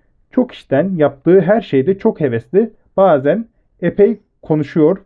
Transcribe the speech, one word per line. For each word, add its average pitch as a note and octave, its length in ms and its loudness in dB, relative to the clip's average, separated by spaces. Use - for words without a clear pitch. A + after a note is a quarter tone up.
Çok - 200 -4
işten, F3+ 440 -4
yaptığı D#3+ 460 2
her G3+ 200 0
şeyde D3 360 -2
çok G#3+ 220 -2
hevesli, D#3 520 -2
bazen F3+ 500 0
epey G3+ 380 0
konuşuyor D#3 640 0